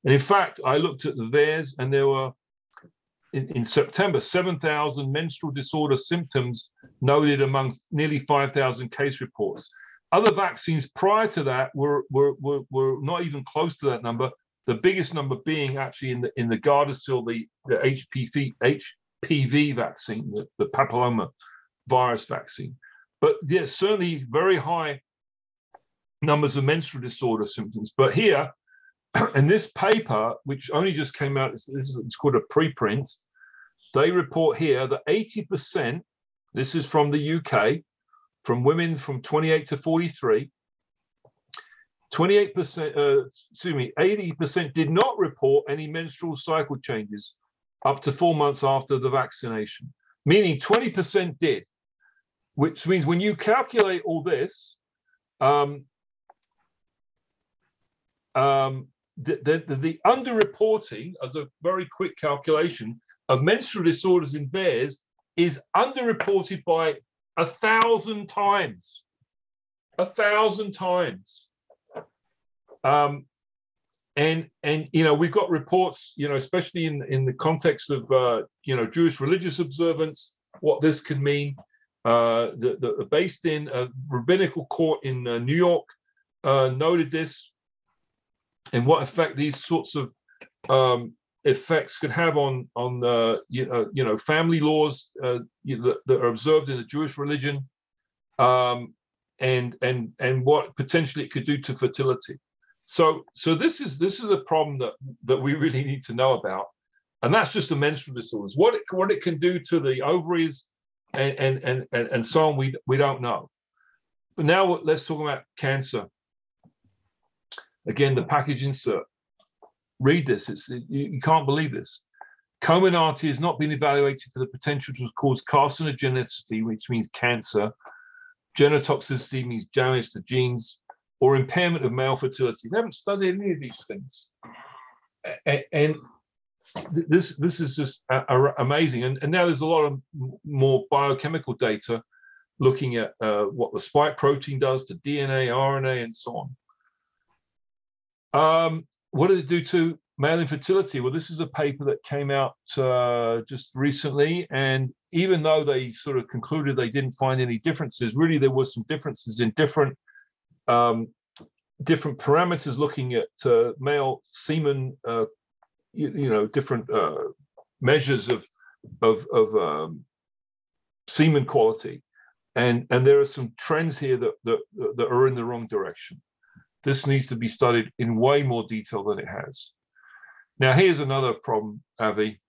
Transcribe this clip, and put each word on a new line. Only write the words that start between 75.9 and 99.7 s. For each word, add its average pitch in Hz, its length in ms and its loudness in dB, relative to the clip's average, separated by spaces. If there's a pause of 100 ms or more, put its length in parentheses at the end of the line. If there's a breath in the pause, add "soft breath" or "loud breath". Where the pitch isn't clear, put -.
you 143 120 -4
know, 139 80 -2
especially 170 500 -4
in, 143 180 -6
in 131 200 -2
the 127 100 -2
context 156 560 0
of, 123 200 -4
uh, 123 320 4 (220)
you 135 100 -2
know, 117 120 0
Jewish 165 340 0
religious 165 380 -2
observance, 156 760 -2 (260)
what 151 200 2
this 151 200 2
could 139 200 -6
mean. 143 360 -2 (500)
Uh, 117 500 2
the, 113 240 -2
the, 120 180 -2
the 101 120 -6
based 170 340 0
in 151 240 -2
a 127 200 -4 (200)
rabbinical 143 580 0
court 160 380 0
in, 127 220 -6
uh, 117 120 -4
New 127 180 0
York, 175 300 4 (580)
uh, 135 240 4
noted 151 420 2
this 160 420 -6 (1200)
and 120 140 0
what 156 160 4
effect 139 340 -2
these 143 280 -4
sorts - 320 -4
of, 139 160 -6 (560 loud breath)
um, 127 440 2 (320)
effects 147 540 0
could 143 120 -4
have 160 260 0
on, 135 400 -2
on, 123 260 -4
uh, 117 340 2 (120)
you, 127 240 -4
uh, 117 200 0
you 135 120 0
know, 110 120 2
family 160 440 2
laws, 151 500 0 (140)
uh, 123 140 -2 (260)
you, 131 180 -6
that, 120 140 2 (100)
that 120 140 4
are 120 80 2
observed 135 400 2
in 135 80 -6
the 120 80 -8
Jewish 143 340 -6
religion, 143 480 -4 (720)
um, 123 560 2 (460)
and, 127 420 0